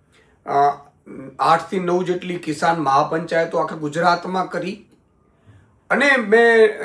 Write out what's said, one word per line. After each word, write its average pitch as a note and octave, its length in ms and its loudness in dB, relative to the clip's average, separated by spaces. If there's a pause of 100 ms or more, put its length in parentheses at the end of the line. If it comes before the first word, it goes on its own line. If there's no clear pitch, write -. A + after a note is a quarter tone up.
(460)
અ, - 60 -6 (840)
આઠ D#3+ 320 0
થી G3 80 -4
નવ F3 240 -2
જેટલી F3+ 340 -6
કિસાન E3 440 -2
મહાપંચાયતો D#3+ 800 0
આખા D#3+ 180 -4
ગુજરાતમાં F3 720 -2
કરી F3+ 380 -10 (1040)
અને C4+ 260 2
મેં A3+ 540 6 (140)